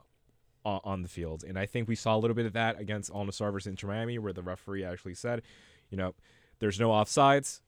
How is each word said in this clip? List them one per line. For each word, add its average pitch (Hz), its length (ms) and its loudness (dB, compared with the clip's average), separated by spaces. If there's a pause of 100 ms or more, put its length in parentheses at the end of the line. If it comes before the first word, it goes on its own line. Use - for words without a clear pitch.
(640)
on, 98 180 0
on 98 200 -4
the 87 60 -8
field. 80 380 -8
And 95 120 -6
I 101 80 -2
think 117 200 -2
we 113 80 0
saw 110 220 2
a - 20 4
little 113 160 2
bit 117 120 0
of 101 60 -4
that 113 260 0
against 104 320 -6
Al 101 120 -6
Nassr 101 280 -2
versus 98 160 -6
Inter 98 200 -6
Miami, 113 300 -4
where 104 160 -4
the 90 100 -8
referee 92 400 -6
actually 90 300 -8
said, 120 300 -4 (480)
you 98 60 -4
know, 92 180 -2 (440)
"There's 101 200 2
no 113 100 6
offsides, 139 800 6